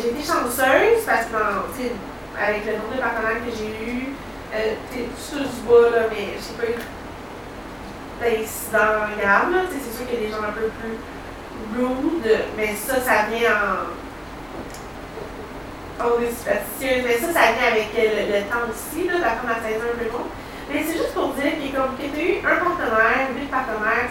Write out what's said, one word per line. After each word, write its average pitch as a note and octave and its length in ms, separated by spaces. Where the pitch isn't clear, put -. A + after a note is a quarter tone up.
j'ai A#3+ 80
été D4 160
chanceuse D#4 800
parce A3+ 240
que, A3 80
dans, G3+ 400
tu B3+ 80
sais, A3+ 60
avec G#3 300
le A3 80
nombre A3 240
de B3+ 80
partenaires A3+ 400
que A#3 100
j'ai G#3+ 160
eu, C4 280
euh, A3 180
tu B3+ 60
sais, A#3+ 80
je - 320
touche B3+ 180
du A3 60
bois, A#3 320
là, A3 160
mais G3+ 320
j'ai - 160
pas A#3 160
eu A#3+ 80
d'incident G#3+ 880
grave, G3+ 320
là. F4+ 60
Tu C#4 80
sais, - 80
c'est A3+ 100
sûr B3 140
qu'il A#3 100
y G#3+ 60
a - 20
des G#3+ 60
gens G#3+ 100
un G#3+ 140
peu A3+ 100
plus A3+ 160
rude, B3+ 640
mais G#3+ 180
ça, C4+ 240
ça G#3+ 320
vient A#3 220
en, G3 400
on A#3+ 200
est A#3+ 120
superstitieuse, B3+ 720
mais A#3+ 160
ça, E4+ 80
ça E4+ 240
vient B3 160
avec, G#3+ 240
euh, A3 80
le, G#3+ 200
le G3+ 160
temps A#3+ 160
aussi, D4+ 400
là, F4+ 160
d'apprendre A3+ 320
à A3+ 80
saisir A3 240
un A#3+ 120
peu A#3 80
le A3 60
monde. A#3+ 220
Mais D#4 80
c'est E4 160
juste - 160
pour D4 240
dire D4 240
que, C#4 60
comme, C4 160
que C#4 160
t'as D4 160
eu G4+ 160
un - 160
partenaire, C4+ 800
mille C#4 160
partenaires, A#3+ 580